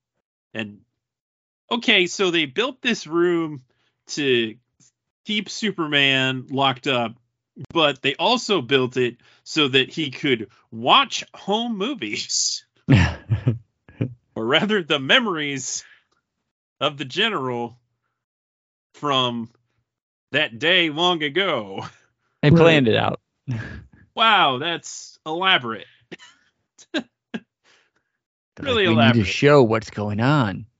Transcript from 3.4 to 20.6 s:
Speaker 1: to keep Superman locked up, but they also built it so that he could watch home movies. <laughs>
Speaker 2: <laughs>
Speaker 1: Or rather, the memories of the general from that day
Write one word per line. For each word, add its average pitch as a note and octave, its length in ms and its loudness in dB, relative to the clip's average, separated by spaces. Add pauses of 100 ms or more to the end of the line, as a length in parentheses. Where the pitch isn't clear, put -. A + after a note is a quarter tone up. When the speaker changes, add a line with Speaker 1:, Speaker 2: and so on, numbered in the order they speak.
Speaker 1:
to A#2+ 500 -2 (680)
keep G#3+ 260 -4
Superman C#3 1000 0
locked C3+ 380 -2
up, A#2+ 280 -2 (560)
but D3 300 2
they C#3 140 -2
also G#3 460 0
built B2+ 360 0
it B2 180 0 (300)
so D3 240 0
that C3 240 2
he C#3 180 -6
could B2 380 -2 (220)
watch E3 520 0 (100)
home A3+ 440 -4
movies. - 920 -6
<laughs> - 60 -20 (140)
Speaker 2:
<laughs> - 1500 -2
Speaker 1:
Or A2 100 -6
rather, G3 380 0
the D3 160 -2
memories D3+ 840 -2 (960)
of C#3+ 160 -2
the D3 80 -10
general B2+ 760 -4 (1160)
from B2 540 -2 (840)
that C3 260 -2
day E3+ 300 2